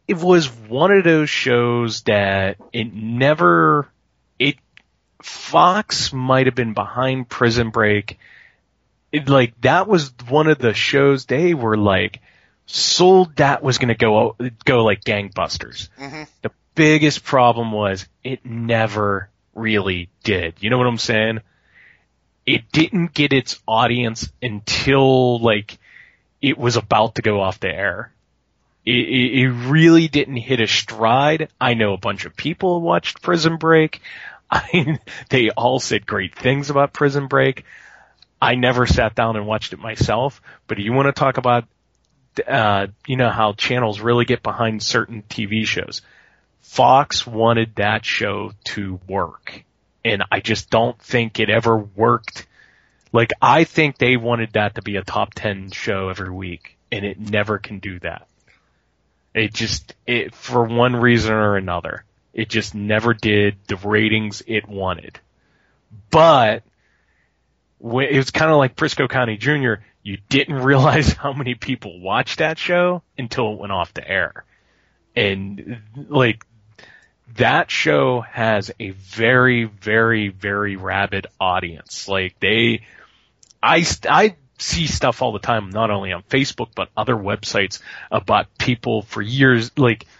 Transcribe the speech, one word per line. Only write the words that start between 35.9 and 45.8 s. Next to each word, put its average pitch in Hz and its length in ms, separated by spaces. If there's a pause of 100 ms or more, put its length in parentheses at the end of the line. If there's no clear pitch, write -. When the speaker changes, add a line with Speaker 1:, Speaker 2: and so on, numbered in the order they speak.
Speaker 1:
great 98 300
things 139 340
about 143 240
Prison 139 340
Break. 135 380 (760)
I 123 140
never 123 320
sat 110 260
down 113 220
and 104 100
watched 107 280
it - 60
myself, 107 640 (260)
but - 100
you 104 160
wanna 139 180
talk 135 260
about, 120 280 (840)
uh, 104 400 (200)
you 135 100
know, 123 120
how 110 240
channels 113 460
really 120 240
get 120 180
behind 110 400
certain 113 460
T 107 200
V 107 180
shows. - 360 (600)